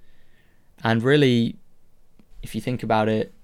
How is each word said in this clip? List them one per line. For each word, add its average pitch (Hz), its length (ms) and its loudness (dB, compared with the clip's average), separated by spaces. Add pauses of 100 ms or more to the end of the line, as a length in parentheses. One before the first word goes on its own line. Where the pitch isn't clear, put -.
(840)
And 113 180 0
really, 127 540 2 (840)
if - 120 -14
you 110 60 -6
think 123 220 -6
about 110 260 0
it, 110 240 -2 (120)